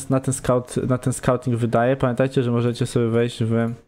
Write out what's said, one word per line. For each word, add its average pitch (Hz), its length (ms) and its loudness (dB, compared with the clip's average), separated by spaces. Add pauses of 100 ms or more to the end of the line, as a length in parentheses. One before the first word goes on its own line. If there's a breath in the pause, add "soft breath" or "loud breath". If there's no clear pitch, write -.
(100)
na 131 100 2
ten 131 140 -2
scout, - 420 0
na 123 220 0
ten 131 140 -2
scouting 123 440 0
wydaję?”, 120 400 2
pamiętajcie, 131 460 0
że 120 80 0
możecie 120 360 0
sobie 120 220 0
wejść 117 360 0
w 113 260 0 (180)